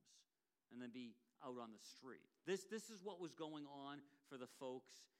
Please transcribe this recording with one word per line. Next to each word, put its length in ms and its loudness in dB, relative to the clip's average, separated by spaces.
and 80 -2
then 140 0
be 200 -2
out 160 2
on 120 -2
the 100 -10
street. 280 -6
This, 240 8
this 200 0
is 120 -6
what 180 0
was 140 0
going 320 0
on 320 -2
for 100 -4
the 120 0
folks 320 2